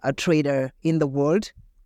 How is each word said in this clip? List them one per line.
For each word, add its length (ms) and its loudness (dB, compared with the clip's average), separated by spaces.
a 100 -2
trader 580 0
in 160 0
the 80 0
world. 440 0